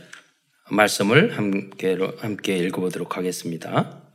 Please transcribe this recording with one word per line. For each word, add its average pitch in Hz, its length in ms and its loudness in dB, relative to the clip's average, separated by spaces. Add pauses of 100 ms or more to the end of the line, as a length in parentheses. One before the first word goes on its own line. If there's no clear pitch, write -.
(720)
말씀을 107 680 4
함께, 95 600 -2 (220)
함께 104 380 -2
읽어보도록 90 600 -2
하겠습니다. 87 840 -4 (120)